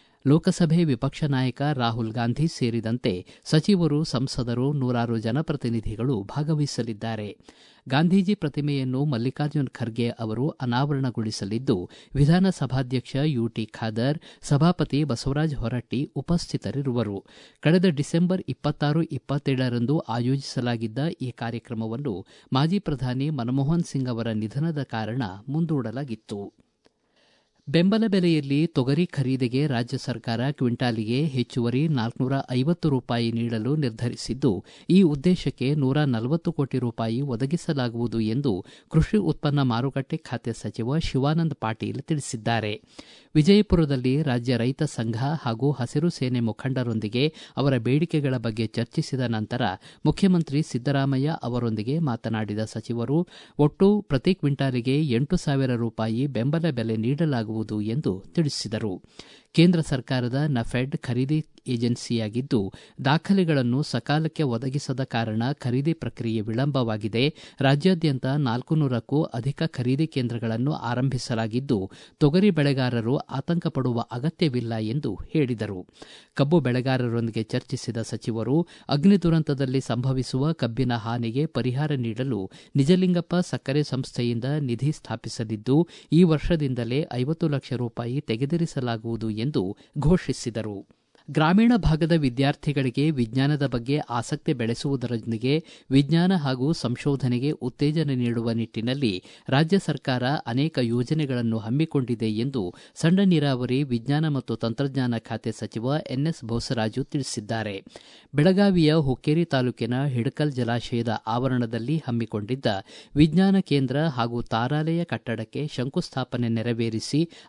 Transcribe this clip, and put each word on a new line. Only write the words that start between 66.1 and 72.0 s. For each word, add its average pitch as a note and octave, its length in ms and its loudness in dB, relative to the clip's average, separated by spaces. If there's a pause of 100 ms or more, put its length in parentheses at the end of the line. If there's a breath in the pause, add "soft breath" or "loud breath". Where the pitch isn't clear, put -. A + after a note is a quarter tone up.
ವಿಳಂಬವಾಗಿದೆ. A2+ 920 0 (260 loud breath)
ರಾಜ್ಯಾದ್ಯಂತ C#3+ 640 2
ನಾಲ್ಕುನೂರಕ್ಕೂ C3+ 960 0
ಅಧಿಕ B2 440 -4
ಖರೀದಿ C3+ 400 0
ಕೇಂದ್ರಗಳನ್ನು A#2+ 640 -2
ಆರಂಭಿಸಲಾಗಿದ್ದು, A#2+ 1200 -2 (280 loud breath)